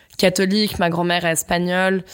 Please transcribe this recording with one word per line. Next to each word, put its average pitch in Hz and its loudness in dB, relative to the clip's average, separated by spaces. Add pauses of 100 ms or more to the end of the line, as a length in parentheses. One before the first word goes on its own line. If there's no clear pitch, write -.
(160)
catholique, 196 0
ma 175 2
grand-mère 175 -2
est 165 2
espagnole. 180 -2 (120)